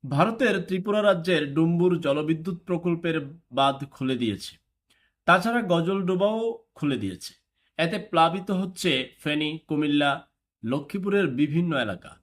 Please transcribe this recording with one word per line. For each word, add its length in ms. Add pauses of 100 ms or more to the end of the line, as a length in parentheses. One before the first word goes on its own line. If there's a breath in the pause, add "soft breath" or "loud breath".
ভারতের 540
ত্রিপুরা 400
রাজ্যের 520
ডুম্বুর 460
জলবিদ্যুৎ 640
প্রকল্পের 580 (320)
বাঁধ 380
খুলে 260
দিয়েছে, 400 (680)
তাছাড়া 440
গজলডোবাও 880 (160)
খুলে 220
দিয়েছে। 380 (440)
এতে 200
প্লাবিত 520
হচ্ছে 580 (100)
ফেনী, 400 (100)
কুমিল্লা, 600 (360)
লক্ষ্মীপুরের 640
বিভিন্ন 480
এলাকা। 460